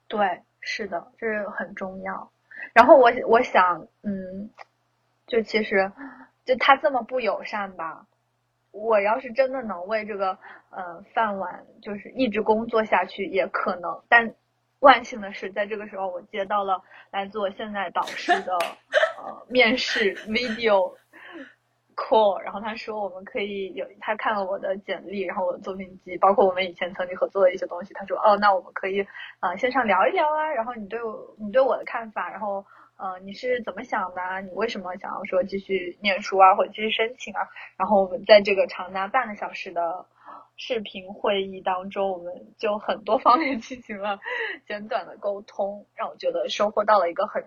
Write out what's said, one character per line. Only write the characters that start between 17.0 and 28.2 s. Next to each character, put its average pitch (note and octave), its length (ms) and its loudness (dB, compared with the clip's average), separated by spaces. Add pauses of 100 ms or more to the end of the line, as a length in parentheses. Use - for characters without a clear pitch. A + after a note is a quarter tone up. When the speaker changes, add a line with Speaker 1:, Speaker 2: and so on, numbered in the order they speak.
Speaker 1:
来 G3 160 -6
自 G3+ 120 -10
我 G3 120 -2
现 G#3+ 220 -10
在 G3 180 -4
导 F3+ 120 -2
师 - 300 -2 (100)
的， F3+ 100 -4 (360)
Speaker 2:
<laughs> - 280 2
Speaker 1:
呃， - 320 -14
面 B3 300 4
试 A3 360 0 (120)
video A3 680 0 (1000)
call， G#3+ 440 2
然 F#3+ 120 -12
后 G3+ 80 -8
他 A3 140 -8
说 G#3+ 260 -10
我 G3+ 80 -6
们 F#3 160 -16
可 G#3+ 160 -8
以 G3 320 -6
有， F3+ 140 -10 (140)
他 A3 160 -2
看 A3+ 180 -2
了 G3 100 -2
我 G3 140 -4
的 G3 180 -4
简 F#3+ 300 -8
历， G3 160 -6
然 F3+ 140 -6
后 F#3 100 -2
我 F3+ 60 0
的 F#3+ 80 -6
作 G3 140 -8
品 F#3 300 -14
集， F3+ 140 -10
包 G3 160 6
括 G3+ 100 6
我 F#3 80 6
们 F#3 160 -2
以 F3 60 -12
前 F3+ 180 -6
曾 F#3 140 -6
经 F3+ 100 -8
合 F3+ 120 0
作 G3 160 2
的 F3+ 100 6
一 - 20 -6
些 F3 100 -6
东 F3 180 -8
西， - 100 -18
他 G3 100 -10
说 F#3+ 160 -4